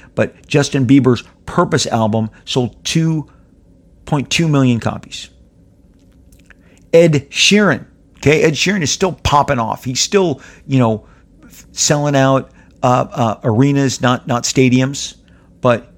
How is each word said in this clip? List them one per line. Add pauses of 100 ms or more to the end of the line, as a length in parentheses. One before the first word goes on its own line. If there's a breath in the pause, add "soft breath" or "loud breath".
(160 loud breath)
but
Justin
Bieber's (220 soft breath)
Purpose
album (160 soft breath)
sold
two (760 soft breath)
point
two
million
copies. (1600 soft breath)
Ed
Sheeran, (300)
okay,
Ed
Sheeran
is
still
popping
off.
He's
still, (260 loud breath)
you
know, (360 soft breath)
f-,
selling
out, (300 soft breath)
uh,
uh,
arenas,
not,
not
stadiums, (460 soft breath)
but